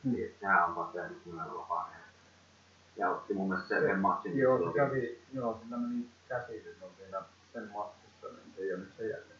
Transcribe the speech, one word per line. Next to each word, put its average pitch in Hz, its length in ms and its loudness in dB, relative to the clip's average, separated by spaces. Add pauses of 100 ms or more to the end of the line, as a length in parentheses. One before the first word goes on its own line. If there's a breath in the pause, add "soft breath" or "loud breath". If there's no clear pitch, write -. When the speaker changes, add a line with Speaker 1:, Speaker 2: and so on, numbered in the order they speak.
Speaker 1:
Mm. 127 80 4
Speaker 2:
niin - 280 -2
sehän 98 240 6
on 85 120 0
vaan 87 160 -6
tehnyt 87 340 -8
nimellä 82 280 -8
vapaa 87 360 -4 (1040)
ja - 140 2
otti - 240 -2
mun 95 140 0
mielestä - 200 -2
sen 90 140 4
Speaker 1:
Se, - 140 4
Speaker 2:
matchin - 420 2
Speaker 1:
joo, 127 180 8
se - 20 4
Speaker 2:
silloin. 85 180 2
Speaker 1:
kävi, 131 460 2 (100)
joo, 117 300 -2
sillä 117 140 -8
meni 120 320 -2 (200)
käsi 117 340 -4
silloin 107 360 -16
siinä 95 240 -6 (300)
sen 110 220 -8
matsissa, - 540 -10
niin 80 280 -16
se 90 60 -6
ei 95 100 0
ole 95 80 -4
nyt - 160 -14
sen 110 120 -4
jälkeen - 320 -8